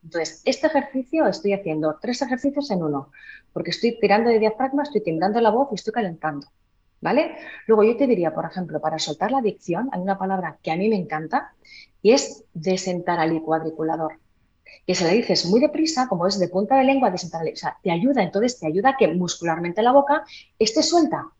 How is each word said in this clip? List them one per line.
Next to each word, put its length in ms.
Entonces, 380
este 220
ejercicio 600
estoy 240
haciendo 500
tres 200
ejercicios 500
en 100
uno, 300
porque 200
estoy 280
tirando 300
de 100
diafragma, 440
estoy 200
timbrando 380
la 80
voz 240
y 20
estoy 160
calentando, 560
¿vale? 340
Luego 180
yo 140
te 100
diría, 260
por 120
ejemplo, 340
para 200
soltar 320
la 100
dicción, 500
hay 80
una 180
palabra 460
que 80
a 60
mí 100
me 80
encanta 560
y 120
es 400
desentaralicuadriculador, 1600
que 100
se 80
la 80
dices 340
muy 140
deprisa, 480
como 180
es 140
de 80
punta 300
de 80
lengua, 260
desentarali-, 400
o 60
sea, 260
te 80
ayuda, 320
entonces 380
te 60
ayuda 240
a 60
que 120
muscularmente 720
la 100
boca 320
esté 260
suelta. 440